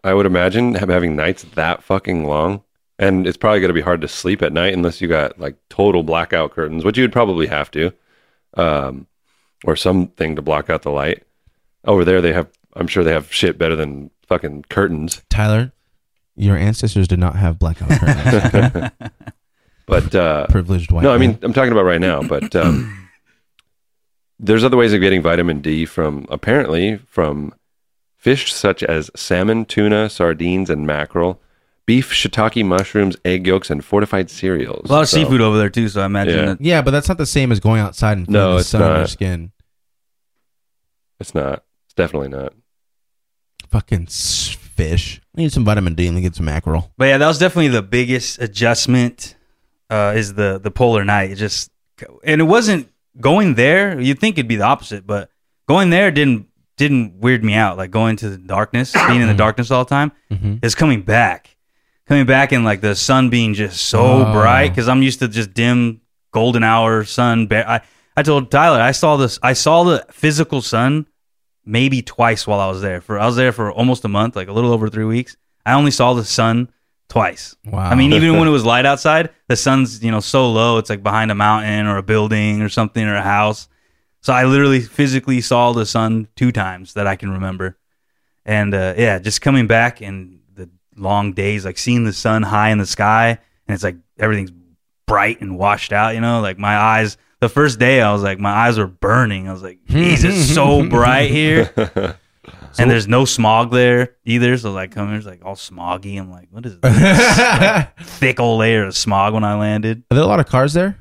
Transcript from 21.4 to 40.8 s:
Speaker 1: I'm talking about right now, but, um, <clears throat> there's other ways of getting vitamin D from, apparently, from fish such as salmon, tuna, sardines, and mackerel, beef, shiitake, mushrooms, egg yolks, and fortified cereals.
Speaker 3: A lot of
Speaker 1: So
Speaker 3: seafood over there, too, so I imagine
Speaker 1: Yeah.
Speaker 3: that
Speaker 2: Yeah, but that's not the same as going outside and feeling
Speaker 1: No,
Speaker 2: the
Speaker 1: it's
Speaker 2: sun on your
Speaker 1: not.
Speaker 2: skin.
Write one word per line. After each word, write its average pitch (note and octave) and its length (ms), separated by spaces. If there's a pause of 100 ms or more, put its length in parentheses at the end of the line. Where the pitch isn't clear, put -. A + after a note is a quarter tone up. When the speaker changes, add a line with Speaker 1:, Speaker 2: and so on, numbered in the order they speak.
Speaker 1:
I'm A2+ 100
talking C3 180
about G#2 140
right F2 160
now, E2 220
but, D2+ 320
um, F#2 520 (640)
<clears throat> - 680
there's A2 240
other B2+ 140
ways A2+ 160
of G#2 80
getting F#2+ 200
vitamin E2 400
D D#2+ 240
from, D2+ 440
apparently, G2+ 680 (100)
from D2 460 (640)
fish - 340
such - 300
as D#2 340
salmon, G#2+ 500
tuna, G#2 440
sardines, F2 640
and D2+ 160
mackerel, E2+ 520 (460)
beef, B2+ 260
shiitake, A2 540
mushrooms, F#2+ 580
egg F#2 220
yolks, F#2 240
and D2 160
fortified G2+ 460
cereals. - 580
Speaker 3:
A - 40
lot D3+ 100
of C3+ 60
Speaker 1:
So D#3+ 80
Speaker 3:
seafood C#3 240
over G#2+ 180
there, G#2 100
too, A2+ 180
so G2+ 140
I F#2+ 60
imagine G2 280
Speaker 1:
Yeah. D#2 100
Speaker 3:
that F#2+ 160
Speaker 2:
Yeah, D#3+ 200
but C3+ 80
that's C#3 180
not F3+ 120
the C#3+ 80
same C3 240
as G#2 80
going A2 200
outside G#2+ 380
and F2+ 80
feeling G#2 160
Speaker 1:
No, F#2 120
Speaker 2:
the F2+ 80
Speaker 1:
it's - 80
Speaker 2:
sun G#2+ 120
on E2 80
your D#2 120
Speaker 1:
not. - 100
Speaker 2:
skin. F2+ 400 (1700)